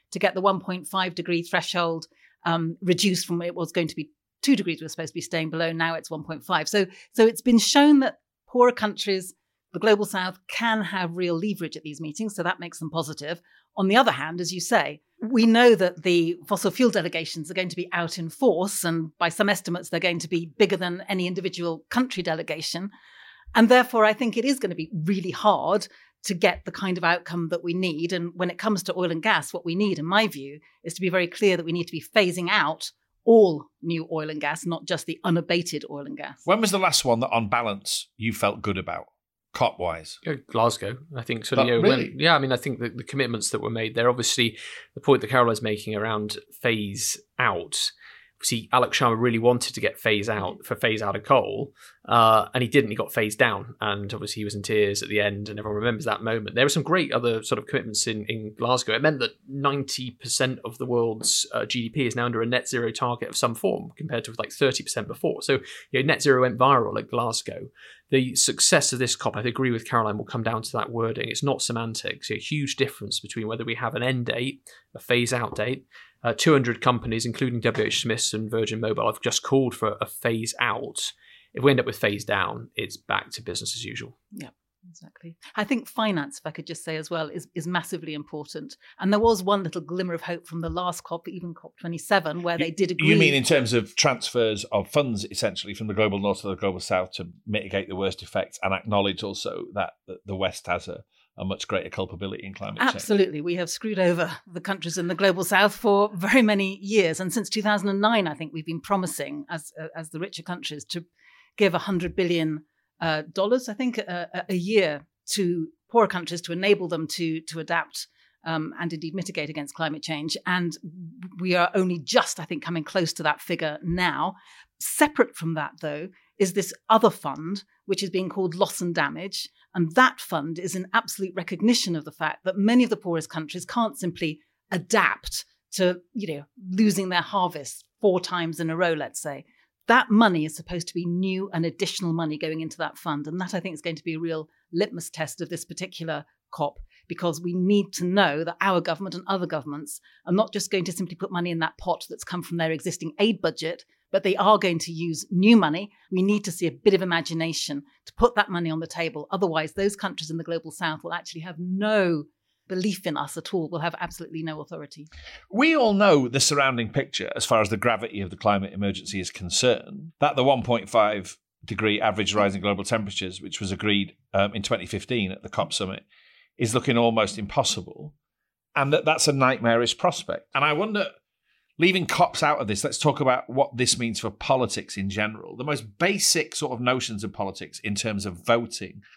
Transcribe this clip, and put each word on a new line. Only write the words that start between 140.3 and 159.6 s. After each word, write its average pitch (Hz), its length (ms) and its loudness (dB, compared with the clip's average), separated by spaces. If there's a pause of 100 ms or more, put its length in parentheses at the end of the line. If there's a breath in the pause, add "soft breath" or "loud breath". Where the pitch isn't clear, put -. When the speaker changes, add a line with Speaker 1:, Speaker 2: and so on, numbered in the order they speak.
Speaker 1:
is 151 100 -8
supposed 170 340 -8
to - 40 -18
be 175 120 -4
new 185 480 -2
and 165 120 0
additional 170 480 -2
money 160 240 -2
going 160 240 -4
into 160 160 -8
that 151 200 -6
fund. 147 300 -6
And 165 120 -6
that, 185 140 -6
I 190 60 -2
think, 175 140 -8
is 156 80 -12
going 165 140 -6
to 147 80 -16
be 165 120 -6
a 156 40 -6
real 160 300 -6 (240)
litmus 175 360 -2
test 160 320 -8
of 156 80 -8
this 165 160 -8
particular 165 600 -10 (260)
cop, - 280 -4 (280 soft breath)
because 170 340 -4
we 175 120 -4
need 190 400 4
to 180 120 -4
know 175 380 2
that 165 180 -6
our 185 200 2
government 170 340 -4
and 180 120 -10
other 185 200 -2
governments 151 540 -8 (240 soft breath)
are 175 80 0
not 214 200 2
just - 180 -4
going 185 140 0
to 180 60 -6
simply 170 240 -8
put - 160 -8
money 175 180 -2
in 165 100 -4
that - 180 -2
pot - 320 -4
that's - 140 -12
come 180 200 -6
from 170 140 -6
their 160 140 0
existing 160 480 -6
aid 208 220 2
budget, 160 420 -4 (280)
but 190 120 2
they 196 120 2
are 202 220 6
going 175 220 0
to 170 120 -8
use 165 400 -6
new 202 260 8
money. 180 340 2 (200 soft breath)
We 185 100 2
need 208 240 2
to 190 60 -4
see 170 160 -2
a 151 40 0
bit 190 220 4
of 185 80 4
imagination 165 800 -2 (220 soft breath)
to - 80 -20
put 240 220 4
that 202 140 2
money 170 200 -2
on 160 120 -2
the 160 60 -8
table. 160 440 -6
Otherwise, 160 420 0